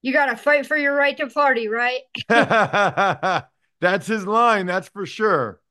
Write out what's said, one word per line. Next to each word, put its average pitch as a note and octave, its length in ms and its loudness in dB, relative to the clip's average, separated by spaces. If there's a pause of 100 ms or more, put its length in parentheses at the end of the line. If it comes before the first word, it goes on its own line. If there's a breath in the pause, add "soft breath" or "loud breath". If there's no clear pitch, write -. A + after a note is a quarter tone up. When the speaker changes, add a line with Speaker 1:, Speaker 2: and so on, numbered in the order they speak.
Speaker 1:
you B3+ 120 -6
gotta C4+ 220 2
fight C#4+ 300 2
for D4+ 120 -2
your C#4+ 180 0
right C#4 220 2
to D4 100 -4
party, C4 400 0
right? A#3+ 340 -2 (280)
Speaker 2:
<laughs> F#3+ 1160 2 (360)
That's F3+ 260 0
his G#3 180 -4
line, G#3+ 400 2
that's F#3 220 -4
for G3 180 -10
sure. D3+ 640 -2